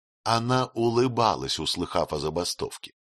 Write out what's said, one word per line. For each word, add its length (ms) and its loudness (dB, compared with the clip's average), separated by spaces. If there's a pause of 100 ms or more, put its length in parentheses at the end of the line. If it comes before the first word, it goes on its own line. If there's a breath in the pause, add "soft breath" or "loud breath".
(300)
Она 440 2
улыбалась, 840 2
услыхав 540 -2
о 80 -4
забастовке. 720 -6 (260)